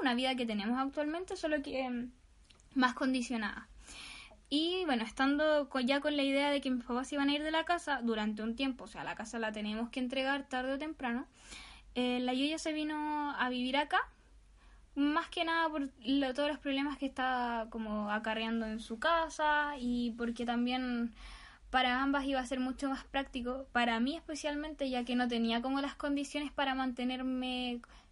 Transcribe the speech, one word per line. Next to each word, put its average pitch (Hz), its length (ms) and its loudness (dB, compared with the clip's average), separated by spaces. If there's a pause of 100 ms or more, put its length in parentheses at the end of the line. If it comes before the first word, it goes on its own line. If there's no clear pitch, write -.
una 247 140 4
vida 262 200 2
que 247 100 0
tenemos 220 340 0
actualmente, 302 580 -2
solo 302 240 0
que, 269 280 -4
mm, 247 220 -4 (640)
más 247 180 4
condicionada. 240 760 -2 (840)
Y 339 360 2
bueno, 240 180 2
estando 294 640 2
co-, 269 120 -2
ya 269 180 2
con 294 180 0
la 277 60 2
idea 277 260 4
de 277 120 2
que 269 100 0
mis 247 120 -2
papás 247 260 -2
se 294 60 -4
iban 277 140 2
a 285 40 4
ir 294 100 0
de 311 80 -2
la 320 140 2
casa 302 360 0
durante 220 400 0
un 226 140 -2
tiempo, 254 300 -2
o - 20 -14
sea, 156 160 -10
la 165 120 -4
casa 220 220 -8
la 220 140 -2
tenemos 214 380 -2
que 269 100 -4
entregar 269 500 0
tarde 262 240 0
o 269 60 -2
temprano, 277 480 -4 (680)
eh, 247 260 2
la 247 120 0
Yuya 285 260 0
se 320 140 -2
vino 302 580 -2
a 247 180 0
vivir 254 280 0
acá, 302 200 4 (1000)
más 294 340 2
que 349 160 -2
nada 330 240 2
por 277 200 -2 (140)
lo, 269 300 2
todos 294 160 0
los 285 100 -2
problemas 277 380 -2
que 277 100 -4
estaba 240 640 -2
como 214 420 -2
acarreando 220 560 0
en 220 120 -4
su 226 200 -8
casa 302 800 4
y 240 380 0
porque 233 280 -2
también 240 680 0 (580)
para 254 300 4
ambas 277 240 2
iba 269 140 2
a 254 60 -2
ser 262 140 -2
mucho 262 300 -2
más 262 160 -4
práctico, 262 640 -2
para 233 280 4
mí 269 160 2
especialmente, 294 720 -4
ya 247 160 0
que 247 100 0
no 247 120 4
tenía 233 340 2
como 269 200 0
las 277 140 -2
condiciones 285 560 -2
para 277 240 0
mantenerme 254 1040 -2 (300)